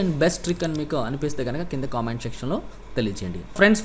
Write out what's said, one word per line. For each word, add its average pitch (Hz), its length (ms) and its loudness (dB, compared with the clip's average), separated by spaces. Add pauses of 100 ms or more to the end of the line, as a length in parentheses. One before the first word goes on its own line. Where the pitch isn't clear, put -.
and 185 100 4 (120)
best 180 220 4
trick 175 220 0
అని 160 140 -2
మీకు 147 160 -2 (120)
అనిపిస్తే 143 400 -2
కనుక 147 140 -2 (100)
కింద 135 120 -2 (100)
comment 117 320 -2
సెక్షన్‌లో 131 320 -2 (380)
తెలియజేయండి. 95 440 -2 (180)
Friends, 214 260 8